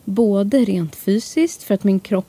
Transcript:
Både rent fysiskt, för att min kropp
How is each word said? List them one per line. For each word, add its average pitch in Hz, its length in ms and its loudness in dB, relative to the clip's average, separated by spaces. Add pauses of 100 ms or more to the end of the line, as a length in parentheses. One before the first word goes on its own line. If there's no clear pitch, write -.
Både 202 540 2
rent 185 380 0
fysiskt, 269 680 -2
för - 120 -2
att 196 100 -2
min 190 160 2
kropp 190 280 -4